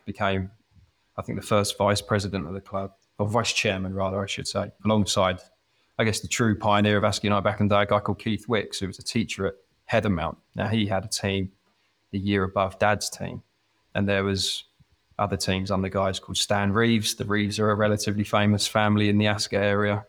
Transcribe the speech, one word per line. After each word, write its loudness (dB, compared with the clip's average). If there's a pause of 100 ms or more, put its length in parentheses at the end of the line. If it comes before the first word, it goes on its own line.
became, -2 (640)
I -8
think, -8
the -10
first 0
vice 2
president -2
of -8
the -10
club, -6 (280)
or 0
vice 0
chairman, -2
rather, -2
I -4
should -8
say, -4 (120)
alongside, 2 (600)
I 2
guess, 0
the -8
true 2
pioneer 4
of 2
Ascot 0
United 2
back 0
in 4
the 4
day, 4
a 0
guy 2
called -4
Keith -6
Wicks, -2
who -2
was -12
a -20
teacher -2
at -2 (380)
Heathermount. 0 (180)
Now, -2
he 0
had -2
a -10
team -2 (600)
the -4
year 2
above -2
Dad's 2
team, -10 (520)
and 0
there 2
was -2 (540)
other -2
teams -2
under -2
guys -2
called -10
Stan 0
Reeves. 2
The -6
Reeves 0
are 2
a 2
relatively 0
famous 2
family 2
in 2
the 4
Ascot 0
area. 0